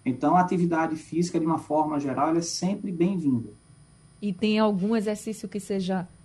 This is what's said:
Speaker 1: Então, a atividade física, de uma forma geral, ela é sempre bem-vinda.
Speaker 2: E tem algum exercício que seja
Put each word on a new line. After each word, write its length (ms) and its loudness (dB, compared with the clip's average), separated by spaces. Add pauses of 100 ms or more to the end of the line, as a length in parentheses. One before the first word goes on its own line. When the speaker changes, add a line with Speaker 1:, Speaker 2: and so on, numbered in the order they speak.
Speaker 1:
Então, 300 2
a 60 8
atividade 540 2
física, 440 -2
de 60 0
uma 120 2
forma 420 0
geral, 300 0
ela 100 2
é 20 0
sempre 500 -4
bem-vinda. 580 0 (720)
Speaker 2:
E 120 -4
tem 240 2
algum 380 2
exercício 520 -4
que 120 -8
seja 480 -2 (180)